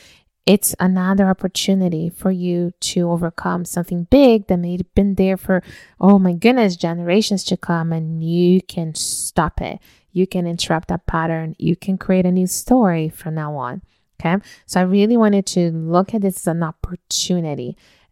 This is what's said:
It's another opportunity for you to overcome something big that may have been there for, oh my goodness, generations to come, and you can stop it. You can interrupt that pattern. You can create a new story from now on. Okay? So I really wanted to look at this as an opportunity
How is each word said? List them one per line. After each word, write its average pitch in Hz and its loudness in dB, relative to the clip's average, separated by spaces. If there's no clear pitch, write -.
It's - 4
another 185 2
opportunity 185 -2
for - -2
you 175 -2
to 175 -2
overcome 175 -4
something 175 -6
big 247 6
that 185 0
may 175 -4
have - -6
been 196 2
there 190 2
for, 180 -2
oh 202 8
my 185 2
goodness, 214 2
generations 175 -2
to 185 -2
come, 165 -2
and 160 -4
you 175 4
can 160 -8
stop - -4
it. - -8
You 185 0
can 180 -4
interrupt 170 -4
that 180 -6
pattern. 160 -4
You 165 0
can 190 -4
create 185 0
a 180 2
new 185 0
story 180 0
from - -10
now 151 -8
on. 127 -8
Okay? 185 0
So - 0
I 185 4
really 202 4
wanted 202 4
to 175 0
look 165 0
at 185 0
this 190 -2
as - -6
an 170 -2
opportunity 160 -6